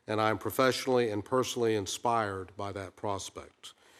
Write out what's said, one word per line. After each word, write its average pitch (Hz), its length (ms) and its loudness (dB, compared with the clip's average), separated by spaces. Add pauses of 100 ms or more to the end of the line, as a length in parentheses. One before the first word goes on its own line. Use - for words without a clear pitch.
and 107 140 0
I 110 80 4
am 107 80 2
professionally 123 720 2
and 104 160 -2
personally 120 500 2
inspired 98 800 -2
by 101 160 -8
that 95 240 -10
prospect. - 800 -8 (260)